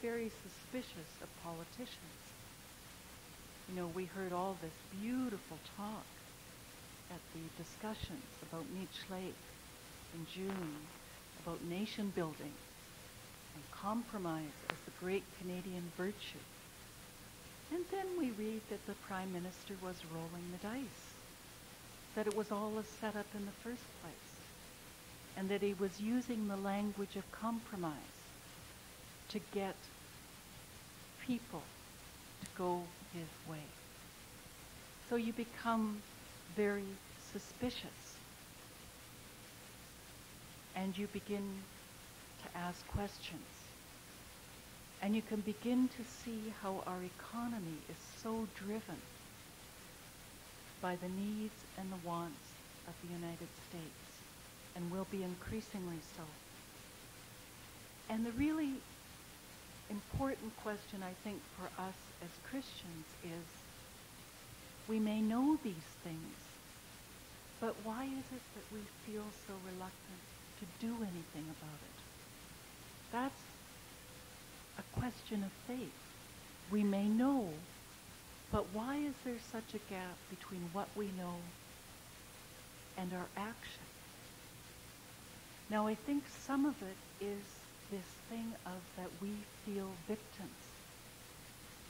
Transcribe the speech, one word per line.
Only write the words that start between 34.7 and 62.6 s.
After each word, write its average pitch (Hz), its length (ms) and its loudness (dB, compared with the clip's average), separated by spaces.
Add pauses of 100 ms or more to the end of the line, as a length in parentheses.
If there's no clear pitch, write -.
So 240 80 4
you 233 180 6
become 220 680 6 (540)
very 202 280 8 (480)
suspicious. - 840 -2 (2500)
And 185 220 4
you 202 100 4
begin 202 560 2 (800)
to - 140 -4
ask 175 300 0
questions. 196 540 2 (1600)
And 202 140 10
you 220 60 10
can 214 200 4
begin 247 480 8
to - 140 -2
see 220 580 -2
how 190 260 4
our 180 160 2
economy 202 760 0 (120)
is 165 80 -4 (240)
so 220 340 4
driven 196 420 0 (1800)
by 180 140 4
the 180 140 0
needs 208 460 2 (220)
and 190 140 -2
the 175 160 -2
wants 170 420 0 (380)
of 170 60 -6 (100)
the 175 100 -2
United 170 360 -2 (200)
States, - 520 -6 (540)
and 175 160 2
will 185 200 2
be 190 120 4
increasingly 180 760 0 (180)
so. 170 60 -4 (1900)
And 226 160 6
the 233 60 4
really 294 420 8 (1160)
important 220 680 4
question, 208 460 0
I 185 100 -2 (100)
think, 208 180 0 (160)
for 185 80 -2 (160)
us 185 140 0 (280)
as 170 60 -4 (200)
Christians 170 560 -4 (180)